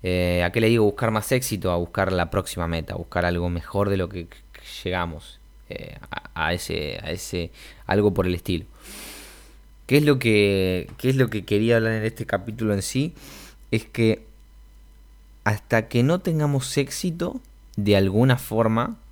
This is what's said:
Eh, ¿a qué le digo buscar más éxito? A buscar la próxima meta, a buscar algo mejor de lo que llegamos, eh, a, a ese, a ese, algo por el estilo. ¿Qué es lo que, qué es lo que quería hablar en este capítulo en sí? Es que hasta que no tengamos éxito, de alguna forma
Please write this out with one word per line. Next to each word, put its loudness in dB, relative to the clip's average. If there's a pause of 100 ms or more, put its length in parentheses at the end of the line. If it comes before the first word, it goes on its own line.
Eh, 2
¿a 0
qué 0
le 4
digo 4
buscar 0
más -2
éxito? -2
A 0
buscar 0
la 0
próxima -4
meta, -4
a -6
buscar -2
algo 0
mejor -2
de 0
lo -2
que -10 (560)
llegamos, -6 (300)
eh, -14 (140)
a, -6
a 2
ese, -6
a -8
ese, -6 (340)
algo 2
por 0
el 0
estilo. -4 (1200)
¿Qué 2
es 4
lo 4
que, 4
qué 0
es 2
lo 4
que -4
quería 2
hablar 0
en -2
este -4
capítulo -2
en 0
sí? -2 (580)
Es 0
que 0 (1200)
hasta 0
que 2
no 2
tengamos 0
éxito, -4 (360)
de 4
alguna 6
forma 0 (140)